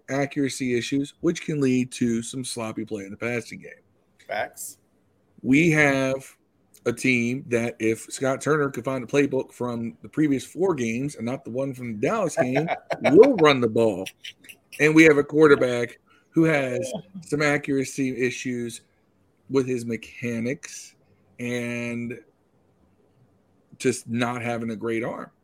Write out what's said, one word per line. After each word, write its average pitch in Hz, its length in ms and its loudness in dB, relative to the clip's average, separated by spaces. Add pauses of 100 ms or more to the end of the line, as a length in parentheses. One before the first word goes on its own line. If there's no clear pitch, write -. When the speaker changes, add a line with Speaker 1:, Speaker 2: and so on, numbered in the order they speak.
Speaker 1:
accuracy 135 680 -2
issues, 139 440 -4
which 165 200 -2
can 151 200 -4
lead 127 320 2
to 117 280 0
some 131 220 -10
sloppy 113 420 -8
play 104 200 -10
in 98 60 -16
the 104 60 -16
passing 117 420 -6
game. 73 120 -16 (560)
Speaker 2:
Facts. - 500 -8 (640)
Speaker 1:
We 151 300 4
have 135 540 2 (600)
a 120 60 0
team 123 560 0
that 117 320 -2
if 110 220 0 (100)
Scott 131 300 -4
Turner 147 280 0
could 123 140 -10
find 131 200 -6
a 113 40 -14
playbook 139 460 0
from 117 480 -8
the 107 80 -18
previous 139 360 0
four 180 300 -2
games 127 400 -4
and 113 100 -8
not 131 200 -6
the 117 60 -12
one 135 220 -6
from 123 200 -10
the 107 140 -2
Dallas 202 280 -2
game, 135 320 0 (200)
Speaker 2:
<laughs> - 140 -6 (100)
Speaker 1:
we'll 240 260 10
run 147 240 6
the 117 80 2
ball. 107 360 0 (720)
And 151 140 4
we 160 100 10
have 151 140 8
a 143 60 2
quarterback 131 760 4 (300)
who 165 140 4
has 135 480 0 (300)
some 147 200 -4
accuracy 135 840 -2
issues 120 560 -6 (680)
with 131 180 0
his 123 180 -4
mechanics 117 1080 -8 (440)
and 120 800 -6 (1600)
just - 320 -4
not 120 320 -4
having 117 300 -4
a 110 40 -8
great 113 280 -6
arm. 127 260 -10 (140)